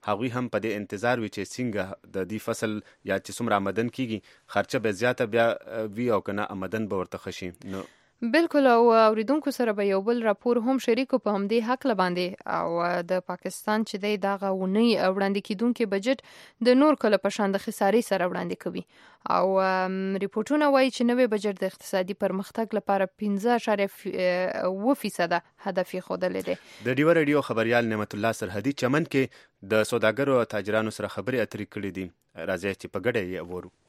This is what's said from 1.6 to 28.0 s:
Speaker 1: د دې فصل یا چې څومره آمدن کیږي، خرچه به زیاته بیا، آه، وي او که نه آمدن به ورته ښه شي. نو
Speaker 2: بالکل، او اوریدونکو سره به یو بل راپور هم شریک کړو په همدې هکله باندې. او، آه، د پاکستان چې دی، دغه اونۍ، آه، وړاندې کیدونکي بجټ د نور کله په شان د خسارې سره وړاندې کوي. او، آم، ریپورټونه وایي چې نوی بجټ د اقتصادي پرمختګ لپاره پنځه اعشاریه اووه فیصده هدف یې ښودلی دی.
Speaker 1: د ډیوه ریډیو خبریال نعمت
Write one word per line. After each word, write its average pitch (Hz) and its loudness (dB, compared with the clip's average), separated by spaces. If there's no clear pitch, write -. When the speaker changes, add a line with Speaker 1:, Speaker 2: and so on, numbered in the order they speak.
Speaker 1:
د 92 -4
دې 107 -6
فصل 110 -4
یا 98 0
چې - -14
څومره 104 2
آمدن 98 -2
کیږي، 113 -4
خرچه 104 0
به 104 -2
زیاته 123 0
بیا، 117 6
آه، 110 -6
وي 123 0
او 101 2
که 101 -4
نه 104 -4
آمدن 98 -4
به 95 -2
ورته 92 -10
ښه - -10
شي. 90 -8
نو 95 -8
Speaker 2:
بالکل، 285 2
او 233 6
اوریدونکو 226 4
سره 233 0
به 202 0
یو 196 2
بل 233 -2
راپور 240 0
هم 269 2
شریک 247 0
کړو 247 0
په 208 0
همدې 202 0
هکله 262 0
باندې. 180 2
او، 170 -2
آه، 175 -2
د 185 0
پاکستان 214 -2
چې - -8
دی، 208 0
دغه 196 -2
اونۍ، 190 2
آه، 185 2
وړاندې 196 0
کیدونکي 226 0
بجټ 202 0
د 254 8
نور 294 6
کله 208 4
په 202 0
شان 196 0
د 190 -2
خسارې 214 2
سره 185 0
وړاندې 180 -6
کوي. 180 -6
او، 180 4
آم، 190 0
ریپورټونه 269 2
وایي 262 6
چې - -4
نوی 247 4
بجټ 208 0
د - -4
اقتصادي 190 -4
پرمختګ 196 -2
لپاره 196 0
پنځه 202 0
اعشاریه 214 2
اووه 196 0
فیصده 175 0
هدف 185 -4
یې 180 -6
ښودلی 185 -2
دی. - -2
Speaker 1:
د - 0
ډیوه 156 6
ریډیو 147 4
خبریال 117 2
نعمت 107 -2